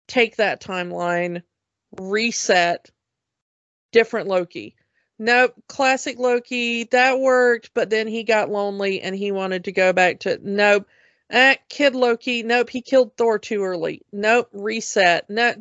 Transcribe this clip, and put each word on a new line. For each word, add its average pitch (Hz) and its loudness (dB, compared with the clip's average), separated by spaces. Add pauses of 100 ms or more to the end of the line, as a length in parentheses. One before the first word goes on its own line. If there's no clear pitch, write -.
Take 233 0
that 202 -2
timeline, 175 -6 (580)
reset, 190 0 (1040)
different 220 0
Loki. 175 -4 (420)
Nope, 240 2 (120)
classic 262 -2
Loki, 240 -2
that 254 2
worked, 254 2
but 208 -2
then 220 0
he 226 -6
got 214 0
lonely 202 -4
and 190 -8
he 202 -4
wanted 190 -4
to 196 -8
go 185 2
back 180 2
to, - -4
nope. 202 2 (440)
Eh, 262 4 (120)
Kid 277 0
Loki, 240 -2
nope, 233 0
he 254 -8
killed 254 2
Thor 226 0
too 202 -4
early. 165 -6 (100)
Nope, 220 2
reset. 202 0
No, 233 0